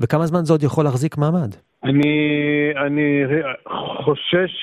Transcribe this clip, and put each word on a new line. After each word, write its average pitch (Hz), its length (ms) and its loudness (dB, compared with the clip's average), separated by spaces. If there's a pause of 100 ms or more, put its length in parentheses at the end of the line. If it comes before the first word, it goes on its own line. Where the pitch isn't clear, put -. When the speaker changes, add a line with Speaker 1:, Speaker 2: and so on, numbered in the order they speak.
Speaker 1:
וכמה 156 260 0
זמן 165 180 0
זה 156 80 2
עוד 151 100 2
יכול 151 220 2
להחזיק 139 340 -2
מעמד? 147 360 0 (300)
Speaker 2:
אני, 143 280 2 (760)
אני 143 360 2 (840)
חושש 175 460 0 (120)